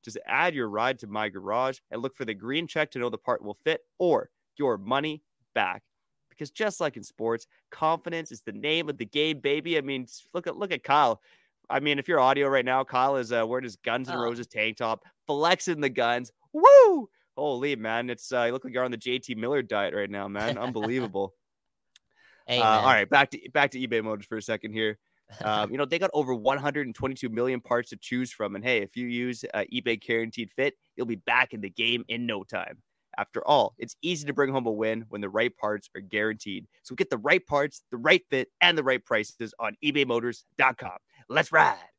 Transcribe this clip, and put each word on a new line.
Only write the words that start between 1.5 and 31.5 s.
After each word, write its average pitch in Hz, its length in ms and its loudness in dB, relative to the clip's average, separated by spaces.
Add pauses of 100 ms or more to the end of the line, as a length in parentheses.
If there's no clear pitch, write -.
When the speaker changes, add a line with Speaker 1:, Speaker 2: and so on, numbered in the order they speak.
Speaker 1:
and 113 100 -6
look 131 140 -6
for 135 100 -10
the 110 100 -6
green 131 320 -6
check 151 260 -4
to 135 60 -10
know 120 120 -2
the 107 80 -8
part - 240 -4
will 104 220 -10
fit 156 180 -2 (160)
or 175 320 2 (260)
your 127 220 0
money 143 440 -4 (320)
back. 95 280 -2 (460)
Because - 220 -14
just 214 300 -4
like 147 180 -4
in 101 40 -14
sports, 113 440 -4 (240)
confidence 165 600 -2
is 120 120 -16
the 110 100 -10
name 151 380 -2
of 143 80 -6
the 113 80 -6
game, 147 340 -2
baby. 151 380 0
I - 20 2
mean, 135 220 -6
s-, - 320 -18
look 175 120 -6
at, 165 100 -6
look 190 160 -6
at 151 120 -6
Kyle. 139 380 4 (480)
I 135 100 0
mean, 143 180 0
if 135 100 -8
you're 160 120 4
audio 139 280 4
right 135 160 2
now, 131 200 2
Kyle 135 320 0
is, 120 160 -2
uh, 117 140 2
wearing 127 180 -4
his 113 120 -12
Guns 123 340 -4
N' 170 60 -6
Speaker 2:
Oh. 120 60 -4
Speaker 1:
Roses 117 240 -4
tank 110 300 -2
top, 113 260 -2 (240)
flexing 160 540 0
the 143 80 0
guns. 120 420 0 (220)
Woo! 392 560 10 (280)
Holy, 139 400 -2
man. 113 320 -2
It's, 120 240 -8
uh, 120 120 2
you 117 80 2
look 127 120 -6
like 127 80 -12
you're 127 120 0
on 127 60 -4
the 120 60 -6
J 123 220 -4
T 127 160 -8
Miller 123 280 -2
diet 101 300 -2
right 98 160 -4
now, 101 200 -8
man. 107 300 -4
Speaker 2:
<laughs> - 0 -
Speaker 1:
Unbelievable. 110 760 -4 (1120)
Speaker 2:
Hey, 123 140 2
Speaker 1:
Uh, 117 40 4
Speaker 2:
man. 110 140 6
Speaker 1:
all 113 80 4
right, 107 240 4
back 143 220 4
to, - 80 -12 (120)
back 143 200 2
to 127 80 -8
eBay 117 220 0
Motors 107 240 -6
for 113 100 -8
a 104 60 -6
second 107 300 -6
here. 107 300 -2
Speaker 2:
<laughs> - 60 -20 (360)
Speaker 1:
Um, 107 280 0
you 127 40 -6
know, 143 80 0
they 151 140 -2
got 185 160 0
over 127 220 0
one 123 200 2
hundred 143 300 -2
and 113 80 -10
twenty-two 131 340 -6
million 123 320 -2
parts 120 300 -2
to 110 60 -16
choose 123 340 -6
from. 101 240 -6
And 101 100 -10
hey, 123 140 2
if 98 180 -4
you 123 120 -6
use, 120 360 -4 (100)
uh, 104 100 -2 (100)
eBay 117 260 -2
Guaranteed 113 520 -4
Fit, 135 220 -2 (200)
you'll 123 100 -6
be 117 120 -4
back 123 360 2